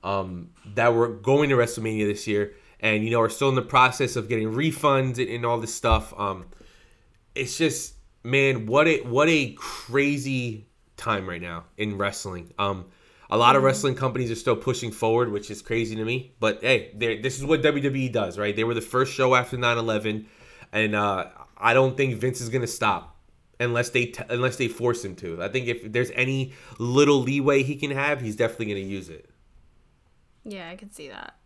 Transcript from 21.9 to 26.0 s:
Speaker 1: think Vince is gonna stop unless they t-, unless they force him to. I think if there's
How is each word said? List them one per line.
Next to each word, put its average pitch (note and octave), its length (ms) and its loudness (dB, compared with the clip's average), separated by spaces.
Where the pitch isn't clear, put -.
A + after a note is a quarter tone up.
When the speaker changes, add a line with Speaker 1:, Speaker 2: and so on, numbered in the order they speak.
Speaker 1:
think C3+ 180 0
Vince B2 240 -2
is A#2+ 80 -8
gonna A#2+ 180 -2
stop - 520 -4
unless A#2+ 300 0
they A#2+ 160 0
t-, A#2+ 240 -12
unless B2 260 0
they A#2+ 120 0
force A#2+ 360 -2
him F#2+ 120 -8
to. E2+ 260 -8
I G2+ 60 -4
think B2 200 -4
if A#2 240 -6
there's A#2+ 200 0